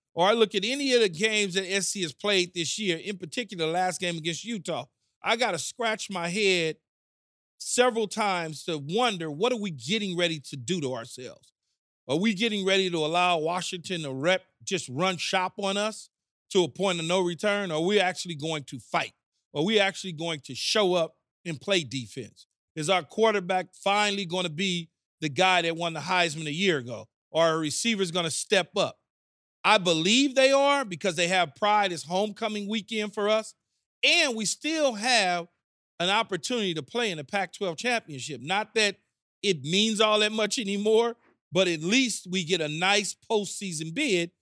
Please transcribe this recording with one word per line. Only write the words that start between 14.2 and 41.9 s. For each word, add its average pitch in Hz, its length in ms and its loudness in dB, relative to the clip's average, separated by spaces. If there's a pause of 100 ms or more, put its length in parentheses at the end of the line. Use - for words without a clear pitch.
just 180 240 -4
run 175 260 0
shop 185 420 -2
on 196 200 -2
us 208 320 -4 (400)
to 180 160 4
a - 20 2
point 180 320 0
of 160 60 -4
no 185 160 2
return? 196 500 0
Or 151 40 -2
are 160 100 0
we 202 160 4
actually 180 340 -2
going 151 300 -4
to 131 140 -12
fight? 135 340 -2 (400)
Or 147 80 0
are 160 40 2
we 214 140 4
actually 190 340 0
going 156 280 -6
to 131 140 -14
show 196 380 2
up 165 220 0 (300)
and 160 140 -8
play 190 240 0
defense? 120 640 -10 (280)
Is 156 140 -2
our 180 140 2
quarterback 185 720 0
finally 202 520 0
gonna 175 240 -2
be 175 400 -2 (300)
the 156 100 -4
guy 180 320 4
that 165 140 0
won 165 180 -4
the 156 60 -8
Heisman 160 480 0
a 147 60 -4
year 175 240 2
ago? 113 300 -10 (220)
Or 160 140 2
are 165 80 6
our 160 80 0
receivers 185 520 -2
gonna 165 200 -2
step - 460 0
up? 143 200 0 (640)
I 208 140 6
believe 202 580 2
they 269 160 6
are 277 320 4
because 185 320 -4
they 170 120 2
have 175 280 0
Pride 208 360 2
as 151 120 -8
homecoming 208 640 -4
weekend 214 460 -4
for 208 160 0
us. 214 240 0 (500)
And 294 320 4
we 220 100 -2
still 294 480 0
have 202 540 2 (520)
an 175 100 0
opportunity 202 640 0
to 151 80 -4
play 226 300 -2
in 160 60 -6
the 147 60 -8
Pac-twelve 185 540 -4
championship. 147 640 -4
Not 190 320 -2
that 208 240 2 (460)
it 175 200 0
means 202 380 2
all 214 180 4
that 214 120 2
much 214 260 -2
anymore, 220 580 2 (360)
but 185 160 4
at 165 140 0
least 226 480 0